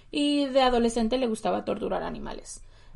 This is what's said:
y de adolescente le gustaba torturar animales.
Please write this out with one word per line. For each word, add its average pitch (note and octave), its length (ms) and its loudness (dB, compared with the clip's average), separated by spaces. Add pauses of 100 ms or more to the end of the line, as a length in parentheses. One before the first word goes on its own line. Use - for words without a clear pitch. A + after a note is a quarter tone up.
(120)
y D4 340 2
de C4 140 2
adolescente A#3 580 4
le C4 80 0
gustaba G#3 380 -2
torturar G3 400 -2
animales. - 580 -10 (340)